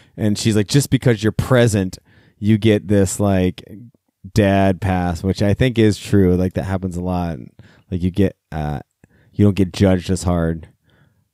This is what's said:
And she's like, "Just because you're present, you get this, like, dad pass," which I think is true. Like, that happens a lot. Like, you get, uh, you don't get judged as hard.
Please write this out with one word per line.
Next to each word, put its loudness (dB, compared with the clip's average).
And -2
she's 0
like, 0
"Just 0
because 2
you're 2
present, 0
you 2
get 2
this, 0
like, 0
dad 2
pass," -2
which -2
I 2
think 0
is 4
true. 2
Like, -2
that -4
happens -6
a -8
lot. -6
Like, -6
you 0
get, 0
uh, -6
you 2
don't 2
get 0
judged 2
as -4
hard. -2